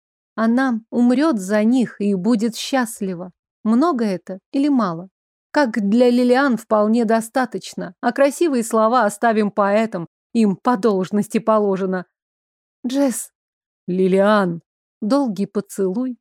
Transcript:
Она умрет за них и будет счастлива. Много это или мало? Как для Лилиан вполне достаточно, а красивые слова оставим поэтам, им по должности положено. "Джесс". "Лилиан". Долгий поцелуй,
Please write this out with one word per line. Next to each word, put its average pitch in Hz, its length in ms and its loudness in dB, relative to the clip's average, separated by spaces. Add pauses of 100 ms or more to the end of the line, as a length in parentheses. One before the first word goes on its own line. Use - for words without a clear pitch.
(340)
Она 233 460 0 (100)
умрет 247 480 2
за 208 260 0
них 240 360 0
и 202 140 0
будет 214 420 0
счастлива. 190 760 -6 (320)
Много 240 400 2
это 190 340 -6 (140)
или 277 160 0
мало? 190 400 -2 (440)
Как 240 340 0
для 240 220 4
Лилиан 247 480 2
вполне 220 480 0
достаточно, 226 960 -4
а 240 120 -2
красивые 277 520 0
слова 226 400 2
оставим 214 460 0
поэтам, 202 580 -2 (240)
им 208 240 2
по 247 220 0
должности 202 600 -2
положено. 196 680 -2 (800)
"Джесс". 262 440 -2 (560)
"Лилиан". 190 760 2 (400)
Долгий 214 440 -2
поцелуй, 202 760 -4